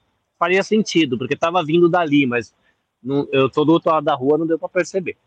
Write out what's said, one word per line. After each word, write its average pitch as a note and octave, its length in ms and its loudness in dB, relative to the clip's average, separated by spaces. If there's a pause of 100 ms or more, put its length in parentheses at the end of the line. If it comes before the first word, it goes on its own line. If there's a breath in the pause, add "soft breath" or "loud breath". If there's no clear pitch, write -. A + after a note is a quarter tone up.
(380)
Faria F3+ 240 0
sentido, E3 560 0
porque B2+ 200 -6
tava E3+ 260 0
vindo E3+ 240 2
dali, D#3 380 2
mas A#2+ 280 -4 (480)
não, C#3 300 -4
eu C3+ 180 2
tô D3+ 140 0
do D3 80 2
outro E3 200 2
lado D#3 120 0
da D3+ 100 0
rua, C#3 240 0
não E3 80 -2
deu D#3+ 140 -2
pra F3+ 80 -10
perceber. F3+ 480 -6 (100)